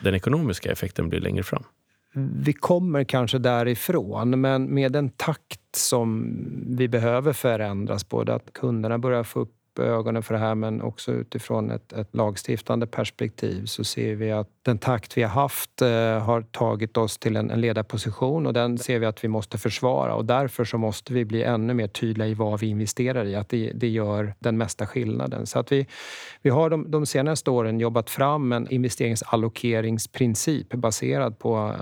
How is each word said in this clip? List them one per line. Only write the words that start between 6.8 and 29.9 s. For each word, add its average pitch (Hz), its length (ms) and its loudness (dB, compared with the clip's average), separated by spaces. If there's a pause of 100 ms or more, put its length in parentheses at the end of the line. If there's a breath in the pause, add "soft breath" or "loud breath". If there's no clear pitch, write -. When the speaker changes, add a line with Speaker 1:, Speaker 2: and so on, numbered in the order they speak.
Speaker 2:
behöver 120 440 4
förändras, 104 760 0
både 117 260 0
att - 180 -6
kunderna 117 460 0
börjar 120 260 0
få - 160 -4
upp 104 120 -4 (260)
ögonen 117 440 0
för 113 120 -4
det 107 60 0
här, 110 140 0
men 110 280 -2
också 113 300 -6
utifrån 113 580 -4
ett, 113 220 -8
ett 110 240 -6
lagstiftande 117 680 -2
perspektiv, 110 800 -4
så 107 200 -6
ser 110 300 -2
vi 110 180 -2
att 107 160 -2 (140)
den 120 160 2
takt - 380 -2
vi 127 60 4
har 110 80 0
haft, - 520 0
eh, 113 360 4
har 113 240 2
tagit 113 540 -2
oss 110 220 0
till 110 180 0
en, 110 140 0
en 113 100 0
ledarposition, 117 840 0
och 127 60 0
den 120 260 0
ser 120 200 0
vi 113 80 0
att 107 180 -4
vi 113 40 0
måste 107 300 -4
försvara, 123 560 0
och 113 100 -2
därför 123 400 0
så 117 140 -4
måste 110 340 -4
vi 123 120 2
bli 113 180 -2
ännu 117 320 0
mer 113 120 0
tydliga 110 420 -2
i 110 60 0
vad 107 260 -2
vi 113 60 -2
investerar 110 580 -2
i, 101 100 -2
att 101 140 -4
det, 113 260 -2
det 117 140 0
gör 104 500 0
den 113 200 0
mesta 104 280 -2
skillnaden. 117 600 -4
Så - 120 -4
att 127 140 -2
vi, 139 140 4 (560 loud breath)
vi 143 80 4
har 156 200 4
de, 156 200 0
de 151 160 2
senaste 143 440 0
åren 113 300 2
jobbat 117 300 0
fram 143 420 2
en 120 180 -2
investeringsallokeringsprincip 117 2000 0